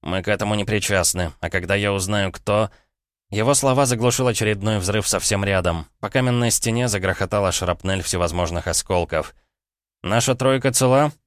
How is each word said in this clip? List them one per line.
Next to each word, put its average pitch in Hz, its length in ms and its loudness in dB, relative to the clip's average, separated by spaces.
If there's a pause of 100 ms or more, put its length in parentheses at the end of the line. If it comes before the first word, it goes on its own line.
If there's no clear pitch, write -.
«Мы 90 220 -4
к 104 60 -4
этому 104 260 0
не 104 80 0
причастны, 92 760 0
а 85 80 -4
когда 90 260 -2
я 101 160 0
узнаю, 98 400 -2
кто...» 104 400 0 (580)
Его 110 260 2
слова 135 300 2
заглушил 123 420 2
очередной 107 520 0
взрыв 98 260 0
совсем 98 380 0
рядом. 87 440 0 (120)
По 104 100 -6
каменной 120 400 2
стене 117 380 0
загрохотала 95 640 0
шрапнель 92 500 -2
всевозможных 85 680 -2
осколков. 85 680 -2 (680)
«Наша 117 300 0
тройка 131 380 0
цела?» — 135 400 4 (160)